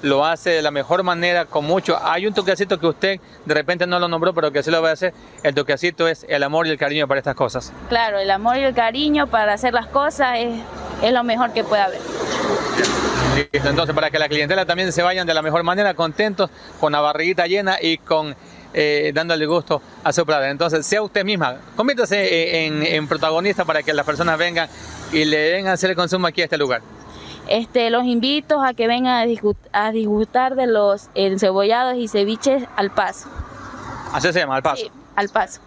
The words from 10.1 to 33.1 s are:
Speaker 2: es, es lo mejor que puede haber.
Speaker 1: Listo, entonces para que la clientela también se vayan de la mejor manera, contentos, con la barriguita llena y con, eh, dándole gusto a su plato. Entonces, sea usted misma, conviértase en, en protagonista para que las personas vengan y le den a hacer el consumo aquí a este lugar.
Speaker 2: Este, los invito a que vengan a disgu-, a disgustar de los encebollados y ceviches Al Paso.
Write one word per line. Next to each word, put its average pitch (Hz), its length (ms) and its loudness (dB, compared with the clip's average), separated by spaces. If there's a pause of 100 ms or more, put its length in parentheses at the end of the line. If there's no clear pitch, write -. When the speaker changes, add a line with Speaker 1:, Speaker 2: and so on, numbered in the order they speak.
Speaker 2:
es, 233 200 -4 (440)
es 226 100 2
lo 247 100 2
mejor 233 300 0
que 226 120 -2
puede 208 180 2
haber. 185 180 -2 (1500)
Speaker 1:
Listo, 143 160 0
entonces 151 260 0
para 151 160 2
que 156 80 0
la 151 100 2
clientela 151 380 2
también 175 260 0
se 175 100 0
vayan 180 240 2
de 165 80 2
la 156 80 2
mejor 156 220 0
manera, 185 300 2
contentos, 180 560 0 (300)
con 151 120 2
la 147 80 2
barriguita 165 460 0
llena 190 340 0
y 165 180 0
con, 156 360 -2 (400)
eh, 151 400 2
dándole 160 320 0
gusto 156 340 0 (240)
a 151 80 2
su 170 140 2
plato. 147 180 2
Entonces, 151 420 0
sea 214 160 0
usted 202 220 -2
misma, 165 320 0 (200)
conviértase 190 920 0
en, 151 160 -2
en 156 260 0
protagonista 165 560 0
para 156 180 0
que 156 100 0
las 147 140 2
personas 156 320 0
vengan 165 300 0 (440)
y 156 120 4
le 156 140 2
den 175 300 2
a 185 40 2
hacer 185 180 0
el 180 60 -2
consumo 180 300 0
aquí 165 160 -2
a - 20 2
este 156 140 -2
lugar. 127 240 0 (680)
Speaker 2:
Este, 233 420 2
los 240 140 2
invito 269 580 0
a 262 120 0
que 233 120 -2
vengan 247 320 2
a 226 80 0
disgu-, 214 300 0 (160)
a 214 200 0
disgustar 220 640 0
de 254 120 0
los 208 480 2
encebollados 202 840 2
y 233 120 -4
ceviches 220 560 0 (120)
Al 196 140 0
Paso. - 380 -2 (840)